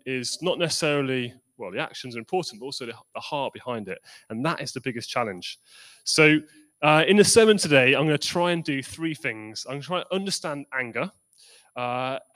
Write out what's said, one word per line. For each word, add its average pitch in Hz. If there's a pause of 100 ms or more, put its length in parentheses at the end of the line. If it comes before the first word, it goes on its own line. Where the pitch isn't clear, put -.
is 127
not 165
necessarily, 139 (240)
well, 95
the 113
actions 127
are 117
important, 131
but 127
also 135
the, 113 (180)
the 110
heart 139
behind 110
it. 90 (320)
And 113
that 165
is 139
the 127
biggest 117
challenge. 104 (460)
So, 156 (420)
uh, 151
in 196
the 208
sermon 220
today, 135
I'm 139
gonna 151
try 175
and 170
do 139
three 160
things. 110
I'm 131
gonna 143
try 170
and -
understand 180
anger, 127 (680)
uh, 127 (160)